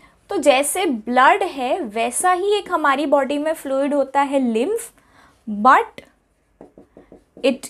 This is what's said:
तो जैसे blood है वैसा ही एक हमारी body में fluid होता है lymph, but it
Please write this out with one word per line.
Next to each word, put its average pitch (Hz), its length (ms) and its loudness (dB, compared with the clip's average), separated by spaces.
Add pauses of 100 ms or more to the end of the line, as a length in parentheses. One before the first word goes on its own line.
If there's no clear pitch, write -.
(300)
तो 403 100 -4
जैसे 294 460 2
blood 262 600 2
है 277 340 -4
वैसा 240 540 -2
ही 403 240 0
एक 381 160 -6
हमारी 294 320 0
body 277 320 0
में 311 160 -2
fluid 269 400 -4
होता 277 280 0
है 277 220 0
lymph, 247 480 -2 (560)
but 247 580 0 (1400)
it 269 240 -2